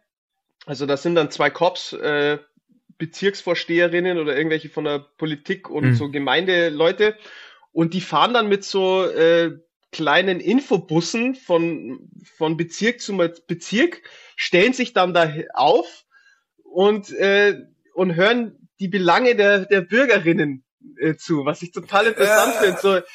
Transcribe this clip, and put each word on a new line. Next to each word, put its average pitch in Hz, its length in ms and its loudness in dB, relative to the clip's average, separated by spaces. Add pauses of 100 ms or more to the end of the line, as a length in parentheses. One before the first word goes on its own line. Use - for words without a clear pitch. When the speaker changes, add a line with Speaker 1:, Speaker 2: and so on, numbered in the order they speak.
(680)
Speaker 1:
also 143 200 -8
das 139 160 -2
sind 175 120 0
dann 151 160 2
zwei 147 200 0
Cops, - 440 -4
äh, 147 440 -2 (600)
Bezirksvorsteherinnen 175 1200 -2
oder 147 180 -2
irgendwelche 156 320 -2
von 156 160 -6
der 147 140 -4
Politik 156 720 -8
und 147 160 -2
Speaker 2:
Mhm. 123 80 4
Speaker 1:
so 143 160 -2
Gemeindeleute, 170 1040 0 (560)
und 165 220 0
die 185 60 -4
fahren 170 340 2
dann 220 140 2
mit 196 160 0
so, 190 400 0
äh, 165 540 2 (320)
kleinen 170 500 0
Infobussen 226 960 -2
von, 165 760 -4 (260)
von 160 220 -2
Bezirk 202 420 -4
zu 202 160 -8
Bezirk, 180 840 -2 (340)
stellen 208 380 2
sich 247 180 -4
dann 180 220 2
da 165 180 2 (220)
auf - 500 0 (580)
und, 202 500 0
äh, 196 420 2 (400)
und 175 220 -2
hören 226 520 0 (120)
die 196 80 -4
Belange 196 460 2
der, 202 300 4
der 196 160 2
Bürgerinnen, 170 840 0 (360)
äh, 156 160 0
zu, 147 280 -4
was 151 180 -4
ich 175 100 -14
total 196 360 0
interessant 214 460 2
Speaker 2:
Ja. 214 60 -4
Speaker 1:
finde. 190 200 0
So, 196 160 2
äh, 180 60 -2 (120)